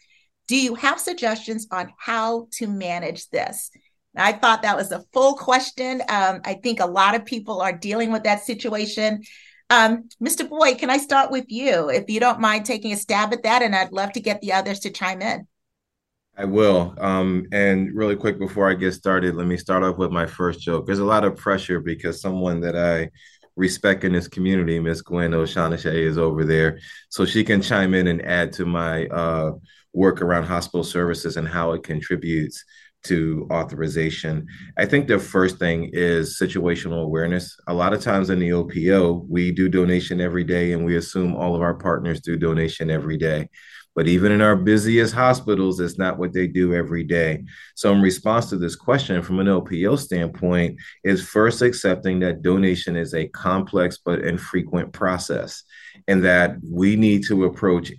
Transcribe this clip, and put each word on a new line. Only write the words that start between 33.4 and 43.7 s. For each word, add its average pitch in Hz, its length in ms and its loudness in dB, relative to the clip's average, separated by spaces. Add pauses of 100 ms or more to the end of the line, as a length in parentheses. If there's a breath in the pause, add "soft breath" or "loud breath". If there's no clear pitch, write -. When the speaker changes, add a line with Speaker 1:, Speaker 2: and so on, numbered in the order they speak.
Speaker 2:
authorization. 78 960 -4 (320 loud breath)
I 98 80 0
think 143 220 2
the 101 120 2
first 92 380 0
thing 82 360 -2
is 85 440 0
situational 87 640 -2
awareness. 82 540 -4 (120)
A 87 60 -4
lot 90 200 2
of - 80 -4
times 98 280 0
in 90 100 0
the 87 120 0
O 87 140 0
P 87 280 0
O, 87 360 2
we 90 240 0
do 92 160 2
donation 90 500 2
every 87 240 -2
day 87 300 0
and 85 100 -2
we 85 140 2
assume 90 360 -2
all 87 220 -2
of 85 60 0
our 85 140 0
partners 82 440 -2
do 85 160 -6
donation 80 560 -2
every 78 260 -4
day. 76 300 -2 (480 loud breath)